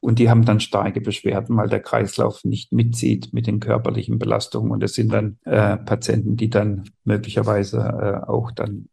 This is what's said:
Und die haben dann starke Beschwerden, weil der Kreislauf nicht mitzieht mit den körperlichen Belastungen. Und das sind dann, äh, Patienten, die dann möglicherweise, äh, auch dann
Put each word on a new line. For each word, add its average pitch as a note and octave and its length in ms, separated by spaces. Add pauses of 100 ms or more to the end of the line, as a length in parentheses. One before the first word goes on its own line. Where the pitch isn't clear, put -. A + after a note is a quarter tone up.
Und A2+ 180
die A#2 100
haben A#2 160
dann G#2+ 160
starke G2 400
Beschwerden, A2 560
weil G#2 140
der G#2 100
Kreislauf A2 640
nicht - 280
mitzieht A#2 600
mit A#2 140
den G#2+ 120
körperlichen A2+ 600
Belastungen. A2 520
Und G#2+ 120
das G#2+ 100
sind A2+ 180
dann, G#2+ 340
äh, G#2 340
Patienten, A2 580
die A2+ 140
dann G#2 340 (200)
möglicherweise, G#2 720
äh, - 500
auch A#2 220
dann A2 420